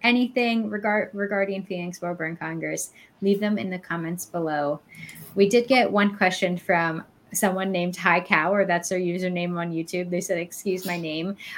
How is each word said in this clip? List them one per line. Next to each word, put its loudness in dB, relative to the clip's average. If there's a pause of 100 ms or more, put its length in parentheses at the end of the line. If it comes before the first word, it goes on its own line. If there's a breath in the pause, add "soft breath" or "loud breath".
anything 2
regard-, -2
regarding -2
Phoenix -8
World -4
Burn -6
Congress, -6 (280 loud breath)
leave 2
them 0
in -4
the -6
comments -6
below. -2 (540 loud breath)
We 6
did 4
get 6
one 4
question 2
from 0 (280)
someone 0
named -2
Hi 4
Cow, 2
or 4
that's 0
their 0
username -2
on -4
YouTube. -4
They -2
said, -2
"Excuse -6
my -4
name." -4 (220 loud breath)